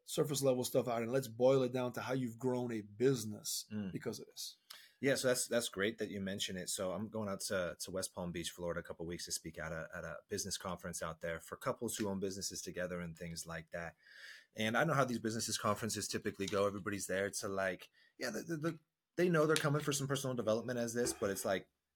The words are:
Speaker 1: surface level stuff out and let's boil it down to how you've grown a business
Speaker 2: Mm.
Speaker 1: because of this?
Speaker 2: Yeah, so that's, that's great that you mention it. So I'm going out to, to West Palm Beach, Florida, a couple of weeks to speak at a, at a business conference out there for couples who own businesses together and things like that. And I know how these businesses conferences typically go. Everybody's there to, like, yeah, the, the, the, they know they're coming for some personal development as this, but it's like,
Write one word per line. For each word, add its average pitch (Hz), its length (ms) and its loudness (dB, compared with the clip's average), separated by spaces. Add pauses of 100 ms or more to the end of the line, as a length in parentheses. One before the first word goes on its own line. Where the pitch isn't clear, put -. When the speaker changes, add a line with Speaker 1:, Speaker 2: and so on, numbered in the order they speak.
Speaker 1:
surface 143 340 0
level 127 220 6
stuff 120 240 2
out 117 160 0
and 113 80 0
let's 131 160 2
boil 127 380 6
it 123 80 0
down 123 220 0
to 117 60 -4
how 117 120 -2
you've 123 260 -2
grown 123 320 0
a 110 120 -2 (140)
business 110 760 2
Speaker 2:
Mm. 104 180 -4
Speaker 1:
because 107 300 -6
of - 60 -12
this? - 280 -10 (460)
Speaker 2:
Yeah, 131 160 2
so 127 100 0
that's, 123 220 2
that's 117 200 2
great 104 300 0
that 98 140 -4
you 101 80 -4
mention 98 360 -4
it. 87 140 -6
So 92 220 -2
I'm 104 160 -4
going 110 200 -4
out 98 200 -4
to, 87 320 0
to - 100 -8
West 92 240 -4
Palm 90 160 -4
Beach, 82 200 -4
Florida, 85 280 -4
a 85 60 -6
couple 87 200 -8
of 82 40 -6
weeks 85 160 -6
to 82 80 -6
speak 82 260 -6
at 80 140 -4
a, 80 200 -6
at 85 120 -8
a 80 100 -8 (160)
business 98 260 -4
conference 87 460 -6
out 80 180 -6
there 82 200 -2
for - 160 -12
couples 120 400 -4
who 104 120 0
own 98 120 -2
businesses 95 420 -4
together 87 380 -4
and 82 180 -8
things 85 260 -8
like 82 280 -8
that. 85 240 -8 (580)
And 110 220 0
I 135 80 6
know 160 100 2
how 139 100 6
these 120 140 -2
businesses 110 400 -2
conferences 104 480 0
typically 98 400 -2
go. 101 220 4
Everybody's 101 400 -4
there 98 220 2
to, - 180 -4
like, 95 400 0 (280)
yeah, - 140 -4
the, 214 120 -4
the, 165 160 -4
the, 160 200 -2 (380)
they 180 120 6
know 156 160 8
they're 156 120 6
coming 147 260 4
for 147 100 2
some 139 140 0
personal 135 300 0
development 117 420 2
as 117 160 0
this, 120 180 2
but 101 180 0
it's 92 140 -2
like, 95 220 2 (300)